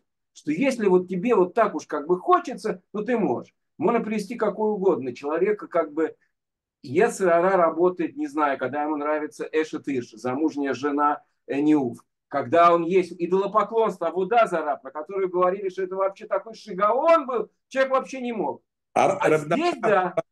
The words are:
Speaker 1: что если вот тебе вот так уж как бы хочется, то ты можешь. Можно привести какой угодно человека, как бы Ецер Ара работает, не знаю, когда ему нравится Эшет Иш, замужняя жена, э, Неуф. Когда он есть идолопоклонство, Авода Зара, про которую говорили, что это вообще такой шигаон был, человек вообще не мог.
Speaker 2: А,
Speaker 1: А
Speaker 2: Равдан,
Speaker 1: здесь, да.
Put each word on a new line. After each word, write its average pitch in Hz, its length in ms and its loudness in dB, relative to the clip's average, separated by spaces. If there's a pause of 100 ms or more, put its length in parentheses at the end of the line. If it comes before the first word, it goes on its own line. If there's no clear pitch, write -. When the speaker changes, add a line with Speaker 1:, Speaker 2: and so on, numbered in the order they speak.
(340)
Speaker 1:
что - 180 -8
если 233 340 0
вот 180 240 4
тебе 190 240 0
вот 180 220 2
так 220 180 2
уж 151 140 -8
как 147 180 -6
бы 180 140 0
хочется, 247 720 0
то 208 120 -6
ты 247 140 0
можешь. 147 340 -2 (280)
Можно 226 220 2
привести 214 340 -6
какой 214 380 -2
угодно 143 420 0
человека, 165 520 -2
как 165 240 -2
бы 151 240 -2 (680)
Ецер 180 460 0
Ара 180 280 4
работает, 165 600 2
не 151 100 -4
знаю, 143 320 0
когда 131 240 -4
ему 151 120 -2
нравится 151 560 -4
Эшет 151 360 -4
Иш, 127 260 -4
замужняя 135 600 -2
жена, 143 500 0 (240)
э, 139 140 -4
Неуф. 147 380 2 (280)
Когда 160 460 4
он 170 120 2
есть 175 340 0
идолопоклонство, 202 880 0
Авода 190 400 2
Зара, 151 300 -2
про 131 140 -18
которую 190 380 -4
говорили, 180 400 0
что 190 140 -6
это 185 120 -6
вообще 190 320 -4
такой 220 280 -6
шигаон 240 720 2
был, 247 240 -4 (160)
человек 262 240 -2
вообще 262 300 -2
не 240 120 -4
мог. 139 300 -6 (300)
Speaker 2:
А, 139 240 4
Speaker 1:
А - 120 0
Speaker 2:
Равдан, 156 300 0
Speaker 1:
здесь, 339 200 0
да. 196 360 2 (160)